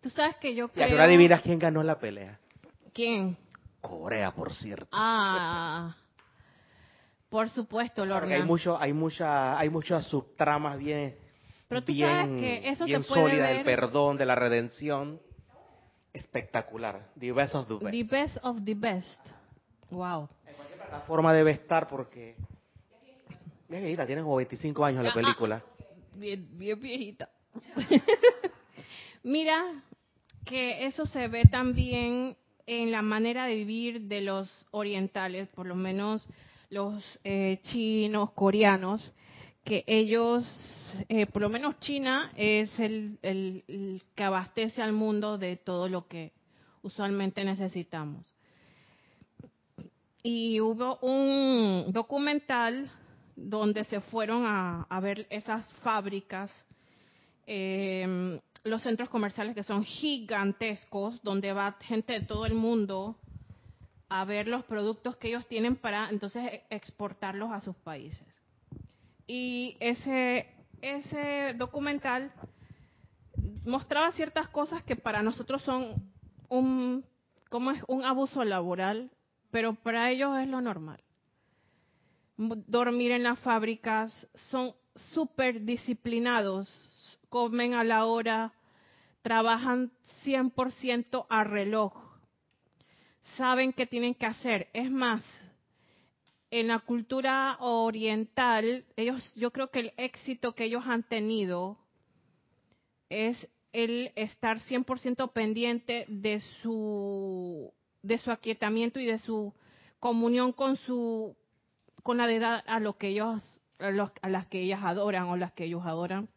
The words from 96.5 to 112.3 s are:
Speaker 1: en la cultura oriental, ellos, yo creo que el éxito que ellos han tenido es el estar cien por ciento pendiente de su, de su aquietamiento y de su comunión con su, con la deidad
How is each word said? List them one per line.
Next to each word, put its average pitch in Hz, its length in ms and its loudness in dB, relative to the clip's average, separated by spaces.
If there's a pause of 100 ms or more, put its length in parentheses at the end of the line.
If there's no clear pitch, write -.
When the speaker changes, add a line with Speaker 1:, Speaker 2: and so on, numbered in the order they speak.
Speaker 1:
en 226 180 0
la 226 120 2
cultura 262 800 -2
oriental, 226 1200 0 (120)
ellos, 240 400 -4
yo 233 140 -2
creo 262 200 -6
que 262 100 -2
el 226 160 -6
éxito 247 580 -6
que 233 100 -4
ellos 233 220 -2
han 233 160 0
tenido 208 760 -2 (1300)
es 220 380 -4 (240)
el 233 440 -2
estar 220 440 -4
cien 254 240 -2
por 254 140 -4
ciento 254 300 -2
pendiente 233 800 -2
de 208 320 -4 (220)
su, 196 1120 -4 (300)
de 226 160 -2
su - 120 -6
aquietamiento 226 680 -2
y 254 80 -2
de 220 120 0
su 214 340 -4 (480)
comunión 240 520 2
con 269 240 0
su, 226 600 -4 (640)
con 240 140 0
la 240 100 2
deidad 226 400 2